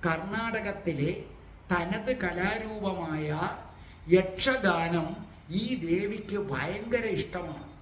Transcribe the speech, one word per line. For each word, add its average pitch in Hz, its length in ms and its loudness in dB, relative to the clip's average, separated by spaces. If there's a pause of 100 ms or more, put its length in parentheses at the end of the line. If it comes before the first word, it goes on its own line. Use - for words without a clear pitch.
കർണാടകത്തിലെ 190 1040 0 (600)
തനത് 185 420 2 (100)
കലാരൂപമായ 185 1040 0 (880)
യക്ഷഗാനം 175 880 4 (560)
ഈ - 20 0 (260)
ദേവിക്ക് 202 500 0 (120)
ഭയങ്കര 208 540 0 (140)
ഇഷ്ടമാണ്. 160 480 -4 (140)